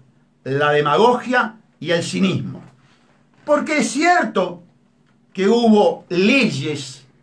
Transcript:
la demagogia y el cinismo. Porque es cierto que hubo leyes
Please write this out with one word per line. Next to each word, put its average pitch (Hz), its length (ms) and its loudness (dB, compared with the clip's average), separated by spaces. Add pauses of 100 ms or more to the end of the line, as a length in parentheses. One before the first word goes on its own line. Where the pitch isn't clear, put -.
(440)
la 143 260 0
demagogia 214 840 0 (240)
y 151 100 -8
el 170 120 0
cinismo. 170 600 -4 (800)
Porque 294 340 0
es - 120 -2
cierto 247 720 -2 (680)
que 190 160 -2
hubo 220 600 4
leyes 175 960 -2 (180)